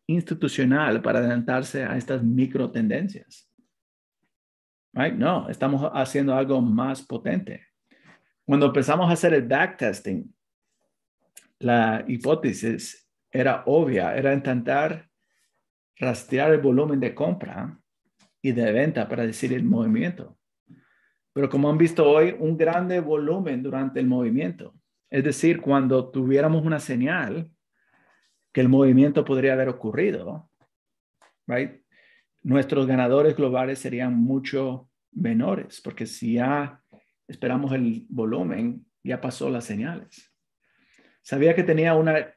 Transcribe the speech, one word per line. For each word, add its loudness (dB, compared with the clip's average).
institucional 0
para 0
adelantarse -2
a -6
estas -6
microtendencias? -2
Right? -2
No, 0
estamos -2
haciendo 0
algo 0
más 0
potente. -6
Cuando 4
empezamos 2
a 4
hacer 2
el 4
backtesting, -2
la 2
hipótesis -4
era 0
obvia, 2
era 2
intentar -2
rastrear 0
el 4
volumen 2
de -2
compra -6
y 0
de 0
venta 0
para -2
decir -4
el -2
movimiento. -2
Pero 0
como 2
han 2
visto 4
hoy, 6
un -2
grande 0
volumen -2
durante -4
el 2
movimiento. -2
Es 0
decir, 0
cuando 0
tuviéramos 2
una 0
señal -4
que 0
el 4
movimiento 6
podría 0
haber 0
ocurrido, -4
right, -4
nuestros 0
ganadores 4
globales -2
serían -4
mucho -2
menores, -2
porque -10
si -4
ya -2
esperamos -4
el -2
volumen, -4
ya -6
pasó -6
las -6
señales. -10
Sabía 2
que 2
tenía 2
una, 2